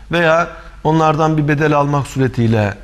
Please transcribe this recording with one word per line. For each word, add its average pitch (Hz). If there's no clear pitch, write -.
Veya 165
onlardan 156
bir 147
bedel 151
almak 143
suretiyle, 113